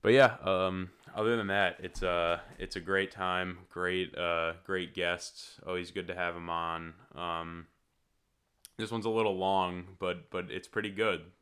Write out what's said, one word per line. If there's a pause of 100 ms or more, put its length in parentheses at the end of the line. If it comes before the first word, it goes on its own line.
But
yeah,
um, (260)
other
than
that,
it's
a, (160)
it's
a
great
time, (100)
great,
uh, (120)
great
guests.
Always
good
to
have
'em
on. (220)
Um, (1080)
this
one's
a
little
long, (100)
but,
but
it's
pretty
good (200)